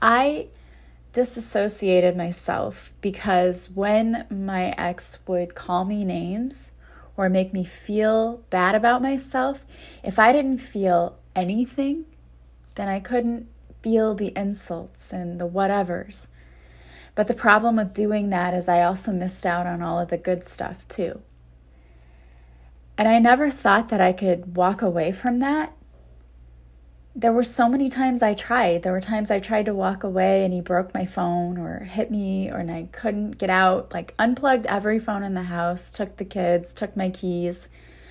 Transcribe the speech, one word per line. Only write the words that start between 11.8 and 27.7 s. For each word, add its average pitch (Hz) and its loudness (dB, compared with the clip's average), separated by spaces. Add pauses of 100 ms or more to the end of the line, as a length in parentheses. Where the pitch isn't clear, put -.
then 202 -6
I 196 -2
couldn't 233 -2 (340)
feel 220 2
the 196 -4
insults 190 -6
and 175 -8
the 175 -4
whatevers. 190 -2 (880)
But 214 0
the - 0
problem 220 4
with 202 0
doing 208 0
that 180 0
is 180 -2
I 175 4
also 190 0
missed 185 -2
out 175 -2
on 170 -6
all 170 -2
of 175 -4
the 175 -4
good 175 -2
stuff - -10
too. - -6 (1800)
And 214 4
I 226 8
never 254 6
thought 226 2
that 208 0
I 185 6
could 180 -2
walk 180 2
away 170 0
from 240 -2
that. 294 0 (1400)
There 233 2
were 240 4
so 233 2
many 269 2